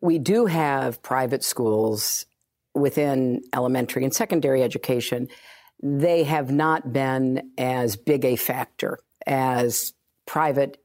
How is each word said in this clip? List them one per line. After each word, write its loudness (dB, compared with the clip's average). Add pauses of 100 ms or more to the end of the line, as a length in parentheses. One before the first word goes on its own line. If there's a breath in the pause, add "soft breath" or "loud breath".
we 2
do 2
have 0
private 0
schools 0 (500)
within 0 (140)
elementary 0
and -2
secondary 2
education, -2 (520 loud breath)
they 2
have 0
not 2
been 0
as 0
big 0
a 2
factor -6 (260)
as 0 (340)
private 0